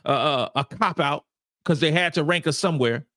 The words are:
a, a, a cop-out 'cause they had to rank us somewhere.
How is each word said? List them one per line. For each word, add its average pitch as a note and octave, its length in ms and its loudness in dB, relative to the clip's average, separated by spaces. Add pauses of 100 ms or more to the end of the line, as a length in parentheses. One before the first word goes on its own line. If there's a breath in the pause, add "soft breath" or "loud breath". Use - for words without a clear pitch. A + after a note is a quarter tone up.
a, C#3 80 2
a, C3+ 440 0
a C#3 80 0
cop-out E3 600 -2 (400)
'cause D#3 160 0
they D#3+ 100 2
had E3+ 240 0
to E3 80 0
rank E3 240 0
us D3+ 100 0
somewhere. C3 480 0 (120)